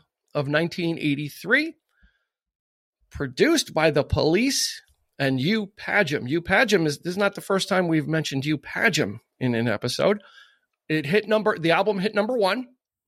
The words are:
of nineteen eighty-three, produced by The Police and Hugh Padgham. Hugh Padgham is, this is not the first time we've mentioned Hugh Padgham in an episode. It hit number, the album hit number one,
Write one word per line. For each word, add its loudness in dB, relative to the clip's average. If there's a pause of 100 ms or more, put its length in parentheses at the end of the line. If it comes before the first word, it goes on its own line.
(340)
of -2
nineteen -2
eighty-three, -2 (1300)
produced 0
by 4
The 2
Police 0 (360)
and 0
Hugh 0
Padgham. -2
Hugh 0
Padgham 2
is, -2
this -8
is -6
not 0
the -10
first -2
time 0
we've 2
mentioned -2
Hugh 0
Padgham -2 (200)
in 0
an 0
episode. 0 (680)
It -2
hit 0
number, 0
the 0
album 2
hit -2
number 0
one, 0 (400)